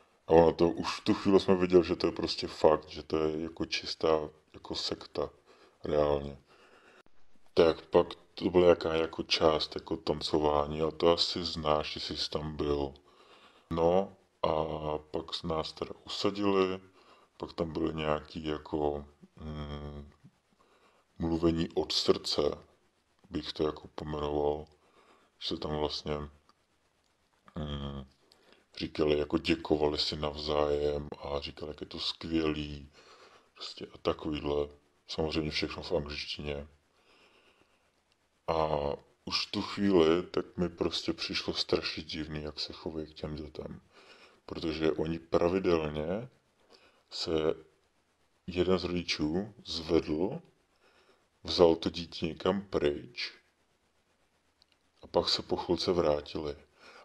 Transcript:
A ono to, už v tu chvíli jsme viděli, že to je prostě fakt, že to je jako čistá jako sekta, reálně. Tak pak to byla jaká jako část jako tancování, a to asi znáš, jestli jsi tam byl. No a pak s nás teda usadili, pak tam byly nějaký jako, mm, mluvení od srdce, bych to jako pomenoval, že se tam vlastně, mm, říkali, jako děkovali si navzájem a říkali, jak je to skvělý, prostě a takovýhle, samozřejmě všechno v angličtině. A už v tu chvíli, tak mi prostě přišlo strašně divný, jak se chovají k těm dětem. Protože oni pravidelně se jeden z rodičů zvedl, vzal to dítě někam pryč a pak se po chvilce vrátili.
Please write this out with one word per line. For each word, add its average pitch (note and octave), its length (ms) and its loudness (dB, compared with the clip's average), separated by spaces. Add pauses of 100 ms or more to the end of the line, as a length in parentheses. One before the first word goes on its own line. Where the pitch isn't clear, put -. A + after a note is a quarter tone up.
(280)
A - 40 -6
ono E2 200 10
to, E2+ 180 4
už - 300 -4
v - 40 -16
tu G#2+ 100 2
chvíli F#2+ 260 6
jsme G2 160 4
viděli, F2+ 280 6
že E2+ 120 0
to D#2+ 120 0
je E2+ 40 0
prostě E2 360 -4
fakt, D#2 420 2
že F2+ 140 -12
to - 140 -2
je D#2 240 0
jako E2 240 -6
čistá D#2 640 0 (240)
jako - 220 -12
sekta, - 540 -6 (540)
reálně. D2 540 0 (1160)
Tak E2 320 4
pak - 220 6 (260)
to - 160 -4
byla F2+ 180 8
jaká E2+ 260 6
jako D#2+ 300 -2
část - 520 2
jako D#2+ 220 -6
tancování, D2+ 840 0
a D#2 100 0
to E2+ 220 6
asi - 300 0
znáš, D2+ 520 -2
jestli - 220 -8
jsi - 120 -4
tam D#2 260 -6
byl. C#2+ 380 -2 (800)
No F2 420 4 (300)
a E2 100 2 (440)
pak - 360 -10
s - 100 -8
nás D#2+ 300 -4
teda - 180 -8 (140)
usadili, G2 720 0 (580)
pak F2 160 -10
tam E2 200 -4
byly D#2+ 200 -2
nějaký D#2 520 -4
jako, D2 600 -2 (300)
mm, D2 760 -10 (1080)
mluvení E2 560 2
od - 160 -2
srdce, - 500 0 (880)
bych - 240 -8
to D#2+ 120 -2
jako - 220 -6
pomenoval, D2 760 -4 (760)
že - 80 -8
se E2+ 100 -4
tam D#2 140 -6
vlastně, D2+ 460 -2 (1400)
mm, C#2+ 500 -8 (720)
říkali, D2+ 420 0
jako D2+ 180 0
děkovali D2+ 600 0
si - 180 -4
navzájem D2 920 -2 (120)
a C#2+ 200 -6
říkali, D2+ 320 -12
jak D2 100 -18
je D2+ 60 -10
to E2 120 -12
skvělý, D2+ 920 -4 (640)
prostě - 380 -14
a - 40 -20
takovýhle, D2 720 -2 (400)
samozřejmě D#2 440 -2
všechno D#2+ 320 -6
v - 80 -12
angličtině. D2 760 -6 (1800)
A D#2+ 300 2 (480)
už - 220 -4
v - 40 -20
tu G#2 100 -2
chvíli, F2+ 640 4
tak - 340 -4
mi F2 120 0
prostě - 440 -2
přišlo - 400 -4
strašně - 500 -2
divný, D2+ 400 -8
jak D2+ 160 -10
se - 140 -10
chovají D#2+ 340 -8
k D#2 60 -20
těm D2+ 220 -8
dětem. - 460 -12 (640)
Protože D#2+ 460 0
oni D#2+ 280 -2
pravidelně E2+ 1120 0 (800)
se - 220 -6 (1160)
jeden F2+ 300 2
z F2 60 -4
rodičů F2 720 -2 (120)
zvedl, E2 760 0 (1040)
vzal E2 320 6
to F2 140 -2
dítě F2 360 -6
někam F#2 360 -2
pryč D2 720 -4 (1700)
a - 60 -20
pak F2 220 2
se - 120 0
po - 140 -4
chvilce - 360 0
vrátili. D2+ 640 0 (500)